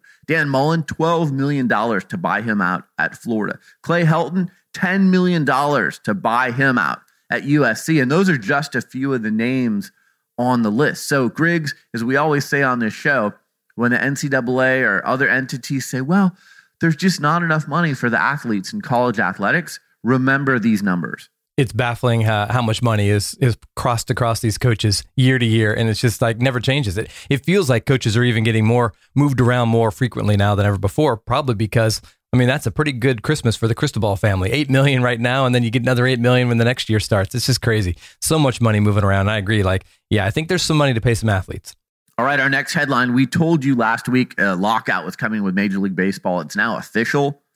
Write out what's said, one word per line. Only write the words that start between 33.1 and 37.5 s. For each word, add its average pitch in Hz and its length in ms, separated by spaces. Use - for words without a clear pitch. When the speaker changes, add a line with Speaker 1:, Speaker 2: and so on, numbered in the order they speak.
Speaker 2:
Christmas 135 340
for 113 100
the 110 80
Cristobal 113 400
family. 95 380
Eight 139 180
million 135 320
right 120 160
now, 127 280
and 127 60
then 123 120
you 113 60
get 123 120
another 123 240
eight 127 140
million 123 260
when 120 120
the 117 60
next 123 240
year 110 120
starts. 101 340
It's 120 120
just 131 140